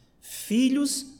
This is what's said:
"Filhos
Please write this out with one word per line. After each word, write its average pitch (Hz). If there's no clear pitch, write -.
"Filhos 262